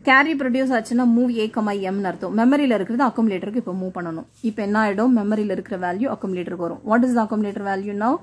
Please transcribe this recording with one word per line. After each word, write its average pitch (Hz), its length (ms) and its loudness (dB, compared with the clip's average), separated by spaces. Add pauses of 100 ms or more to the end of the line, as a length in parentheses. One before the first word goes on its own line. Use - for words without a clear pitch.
கேரி 285 260 6
ப்ரொடியூஸ் 262 380 0
ஆச்சுன்னா 240 340 0 (100)
மூவ் 240 200 2
ஏ, 220 100 0
கமா, 202 460 -2
எம்னு 202 100 -4
அர்த்தம். 185 360 -4
மெமரியில 262 360 4
இருக்கிறது 220 300 0
அக்குமுலேட்டருக்கு 208 520 0
இப்ப 214 160 -4
மூவ் 185 220 -6
பண்ணணும். 165 300 -8 (160)
இப்ப 220 220 -4
என்ன 208 280 0
ஆயிடும்? 233 260 2
மெமரியில 208 340 0
இருக்கிற 185 420 -4
வேல்யூ 226 240 -2
அக்குமுலேட்டருக்கு 180 400 -6
வரும். 170 320 -6
What 233 140 6
is 254 120 2
the 220 120 2
accumulator 208 400 -4
value 196 260 -2
now? 220 300 0